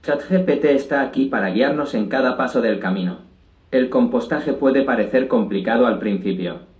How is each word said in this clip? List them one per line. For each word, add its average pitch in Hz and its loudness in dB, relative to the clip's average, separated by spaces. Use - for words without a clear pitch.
chat 143 -2
G 185 0
P 139 2
T 143 4
está 139 0
aquí 135 0
para 107 -2
guiarnos 143 0
en 104 -2
cada 127 0
paso 127 0
del 104 0
camino. 92 -2
El 127 2
compostaje 127 0
puede 135 2
parecer 127 0
complicado 113 2
al 95 0
principio. 92 -4